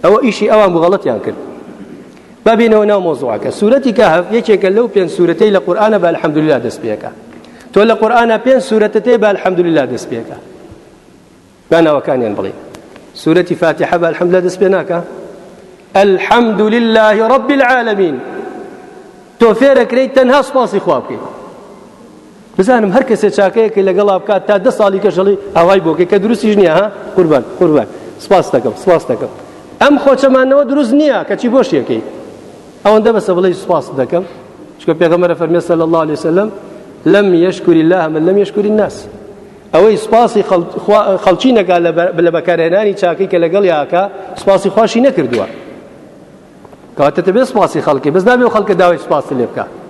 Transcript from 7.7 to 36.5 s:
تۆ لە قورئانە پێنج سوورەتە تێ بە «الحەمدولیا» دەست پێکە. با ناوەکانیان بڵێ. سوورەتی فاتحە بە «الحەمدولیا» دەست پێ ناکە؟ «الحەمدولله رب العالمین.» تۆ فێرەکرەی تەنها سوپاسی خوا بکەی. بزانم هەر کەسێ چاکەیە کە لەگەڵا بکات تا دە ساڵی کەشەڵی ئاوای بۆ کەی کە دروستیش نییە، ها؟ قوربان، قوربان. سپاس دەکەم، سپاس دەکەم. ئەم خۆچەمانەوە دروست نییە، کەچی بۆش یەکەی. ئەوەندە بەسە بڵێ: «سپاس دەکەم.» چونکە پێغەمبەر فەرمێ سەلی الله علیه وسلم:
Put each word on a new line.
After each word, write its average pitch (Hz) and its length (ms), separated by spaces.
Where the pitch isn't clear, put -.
تۆ 190 80
لە 220 120
قورئانە 233 420
پێنج 254 240
سوورەتە 214 380
تێ 247 160
بە 214 120
«الحەمدولیا» 170 580
دەست 113 180
پێکە. 113 260
با 165 160
ناوەکانیان 127 520
بڵێ. 95 140
سوورەتی 175 380
فاتحە 165 400
بە 170 120
«الحەمدولیا» 180 340
دەست 180 140
پێ 190 140
ناکە؟ 170 240
«الحەمدولله 214 1120
رب 262 240
العالمین.» 226 580
تۆ 233 80
فێرەکرەی 262 560
تەنها 262 260
سوپاسی 233 420
خوا 143 160
بکەی. 117 200
بزانم 208 380
هەر 269 140
کەسێ 208 260
چاکەیە 208 380
کە 202 140
لەگەڵا 196 320
بکات 190 260
تا 208 180
دە 262 140
ساڵی 190 260
کەشەڵی 196 320
ئاوای 185 280
بۆ 165 140
کەی 180 140
کە 208 120
دروستیش 220 320
نییە، 180 220
ها؟ 202 80
قوربان، 151 280
قوربان. 151 280
سپاس 180 300
دەکەم، 117 280
سپاس 165 280
دەکەم. 117 220
ئەم 285 120
خۆچەمانەوە 269 680
دروست 277 300
نییە، 262 180
کەچی 208 260
بۆش - 140
یەکەی. 113 240
ئەوەندە 220 320
بەسە 190 200
بڵێ: 180 160
«سپاس 160 220
دەکەم.» 170 240
چونکە 165 220
پێغەمبەر 175 300
فەرمێ 170 280
سەلی 165 200
الله 165 160
علیه 156 80
وسلم: 170 360